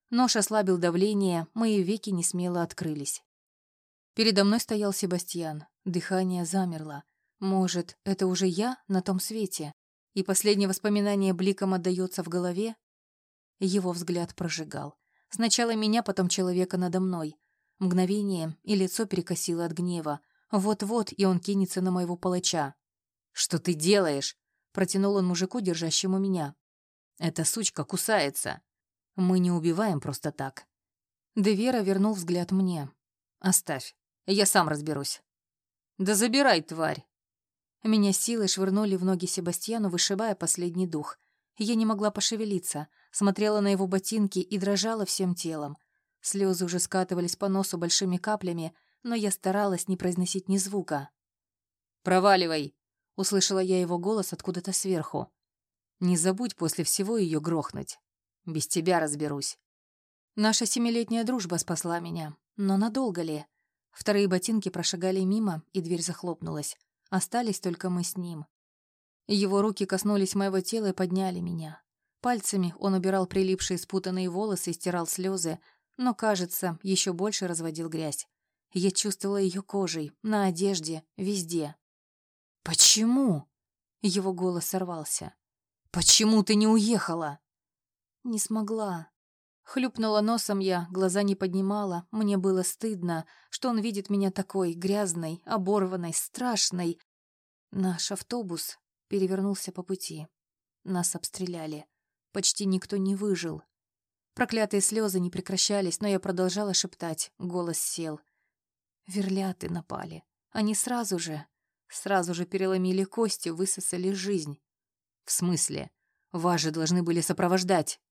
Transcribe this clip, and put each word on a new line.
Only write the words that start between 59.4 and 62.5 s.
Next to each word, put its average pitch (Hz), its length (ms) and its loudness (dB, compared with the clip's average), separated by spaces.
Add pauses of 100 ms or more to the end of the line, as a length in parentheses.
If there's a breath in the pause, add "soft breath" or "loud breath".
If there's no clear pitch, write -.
Наша 214 300 2
семилетняя 233 580 0
дружба 208 320 -2
спасла 170 440 -2
меня, 165 360 -8 (200)